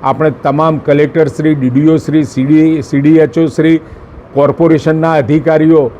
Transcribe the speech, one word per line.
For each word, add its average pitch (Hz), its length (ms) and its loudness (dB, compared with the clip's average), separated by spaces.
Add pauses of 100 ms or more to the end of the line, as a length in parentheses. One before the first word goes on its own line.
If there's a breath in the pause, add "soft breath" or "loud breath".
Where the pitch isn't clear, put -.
આપણે 147 240 0 (120)
તમામ 151 340 0
કલેક્ટરશ્રી, 151 760 0
ડી 127 140 -2
ડી 143 200 2
ઓ 160 80 2
શ્રી, 151 260 -2
સી 131 220 -4
ડી, 156 360 2
સી 139 200 -4
ડી 156 140 2
એચ 156 240 0
ઓ 165 60 2
શ્રી, 160 340 0 (540 loud breath)
કોર્પોરેશનના 160 800 0
અધિકારીઓ 156 880 0